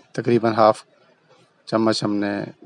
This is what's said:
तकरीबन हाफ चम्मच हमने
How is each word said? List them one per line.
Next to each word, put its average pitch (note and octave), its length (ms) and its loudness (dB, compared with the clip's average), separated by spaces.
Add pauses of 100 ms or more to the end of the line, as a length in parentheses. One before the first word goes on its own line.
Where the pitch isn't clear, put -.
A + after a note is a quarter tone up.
(160)
तकरीबन A#2 380 0
हाफ A2 320 2 (840)
चम्मच A2 360 0
हमने G2+ 300 -4 (320)